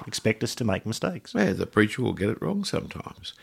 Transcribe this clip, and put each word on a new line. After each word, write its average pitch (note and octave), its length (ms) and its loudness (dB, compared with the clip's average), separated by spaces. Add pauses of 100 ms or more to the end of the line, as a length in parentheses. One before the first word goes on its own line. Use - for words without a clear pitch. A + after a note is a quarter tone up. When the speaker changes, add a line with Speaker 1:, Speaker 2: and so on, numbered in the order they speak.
Speaker 1:
expect - 360 0
us - 120 -2
to - 100 -4
make G2+ 220 0
mistakes. - 480 -4
Speaker 2:
Yeah, F3+ 180 4
the F2 140 -2
preacher G#2+ 340 4
will G#2 120 2
get G2 180 0
it - 100 -6
wrong G3+ 240 0
sometimes. - 760 -6